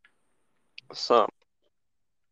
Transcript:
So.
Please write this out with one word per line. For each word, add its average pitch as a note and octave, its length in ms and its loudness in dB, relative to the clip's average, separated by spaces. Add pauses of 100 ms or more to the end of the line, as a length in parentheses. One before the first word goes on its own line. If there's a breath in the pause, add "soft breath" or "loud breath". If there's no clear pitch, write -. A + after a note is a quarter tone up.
(920)
So. A#2 360 0 (1040)